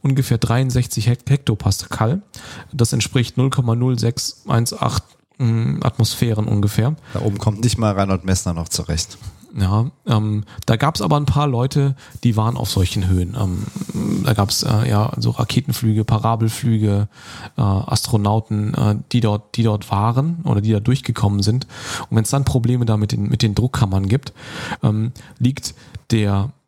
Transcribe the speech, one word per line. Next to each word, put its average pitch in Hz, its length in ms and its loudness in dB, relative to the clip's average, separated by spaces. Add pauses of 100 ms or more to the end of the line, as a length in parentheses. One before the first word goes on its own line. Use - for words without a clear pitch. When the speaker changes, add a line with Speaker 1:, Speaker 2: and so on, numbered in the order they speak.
Speaker 1:
ungefähr 135 380 2
dreiundsechzig 123 680 0
Hek-, - 200 -2
Hektopascal. 117 920 0 (500)
Das 120 220 0
entspricht 120 420 0
null 131 140 2
Komma 120 240 0
null 123 240 2
sechs - 480 -4
eins 117 260 0
acht, 127 300 -2 (340)
mm, 113 460 0
Atmosphären 110 640 0
ungefähr. 104 480 2 (180)
Speaker 2:
Da 104 80 -4
oben 104 180 -2
kommt 107 240 0
nicht 120 140 2
mal 110 160 2
Reinhold 95 320 0
Messner 92 300 0
noch 82 140 -6
zurecht. - 500 -4 (400)
Speaker 1:
Ja, 104 320 2 (140)
ähm, 107 400 0 (220)
da 117 100 2
gab's 143 240 0
aber 151 160 2
ein 147 80 0
paar 143 220 2
Leute, 135 500 0 (280)
die 117 120 4
waren 113 220 0
auf - 120 -4
solchen 95 380 0
Höhen. 90 320 0
Ähm, - 840 -4
da 117 120 0
gab's, 101 280 0
äh, 110 240 2
ja, 107 300 0
so 117 140 0
Raketenflüge, 113 760 0
Parabelflüge, 110 1040 0 (480)
äh, - 60 -4
Astronauten, 104 1120 0
äh, 104 240 2 (140)
die 123 80 2
dort, 107 360 -2
die 117 60 0
dort 107 280 0
waren 127 540 0
oder 104 160 2
die 107 120 2
da 104 80 2
durchgekommen 110 640 0
sind. 117 240 0 (440)
Und 113 80 4
wenn's 110 100 2
dann 139 160 0
Probleme 120 400 2
da 110 140 2
mit 104 140 0
den, 104 180 -2
mit 110 100 0
den 107 140 2
Druckkammern 98 540 2
gibt, 123 260 -2 (480)
ähm, 110 300 0 (260)
liegt 131 360 0 (360)
der 101 420 2 (160)